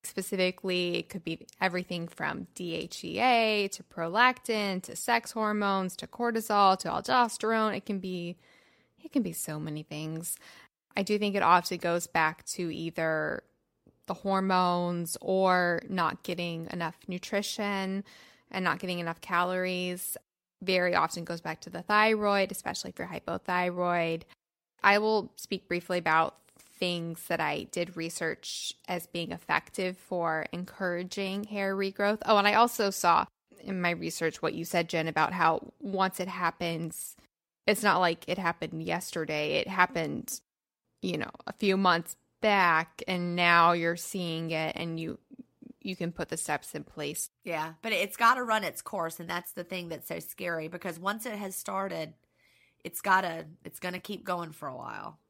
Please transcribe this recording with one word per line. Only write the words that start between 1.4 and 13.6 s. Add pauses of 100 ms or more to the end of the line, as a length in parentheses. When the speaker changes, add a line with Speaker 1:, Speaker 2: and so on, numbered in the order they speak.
Speaker 1:
everything
from
D
H
E
A
to
prolactin
to
sex
hormones
to
cortisol
to
aldosterone.
It
can
be, (680)
it
can
be
so
many
things. (580)
I
do
think
it
often
goes
back (100)
to
either (640)